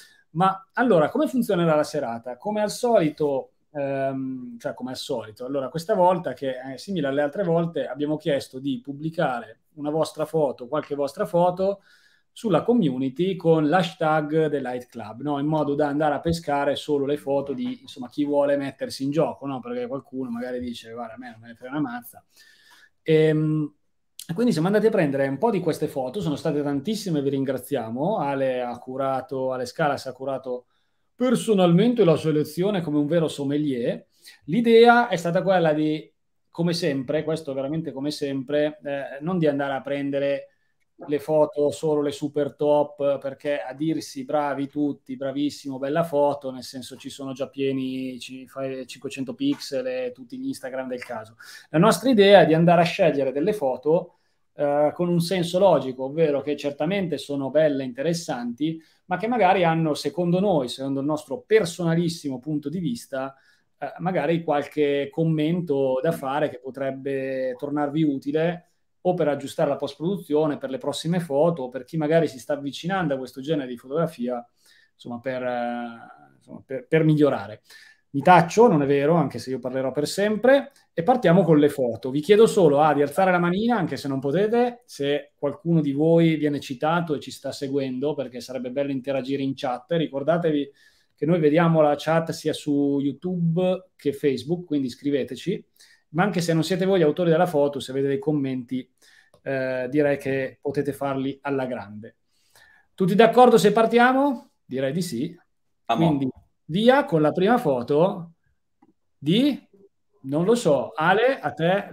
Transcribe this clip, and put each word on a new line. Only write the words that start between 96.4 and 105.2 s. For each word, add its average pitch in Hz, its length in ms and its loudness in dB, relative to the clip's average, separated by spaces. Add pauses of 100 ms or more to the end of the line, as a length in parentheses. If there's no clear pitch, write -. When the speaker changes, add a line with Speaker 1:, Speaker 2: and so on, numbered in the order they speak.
Speaker 1:
se 165 120 0
non 160 100 2
siete 180 220 -2
voi 190 160 4
gli - 20 4
autori 156 260 2
della 165 160 4
foto, 143 360 0
se 131 100 -10
avete 139 160 -2
dei 139 140 -2
commenti, 131 680 -4 (540)
eh, 131 480 -4
direi 143 260 2
che 135 440 -4
potete 139 320 -4
farli 135 500 -4
alla 135 240 -2
grande. 107 520 -12 (760)
Tutti 190 220 2
d'accordo 233 420 8
se 202 140 4
partiamo? 240 800 2 (140)
Direi 135 280 -4
di 180 100 -2
sì. 143 340 -6 (500)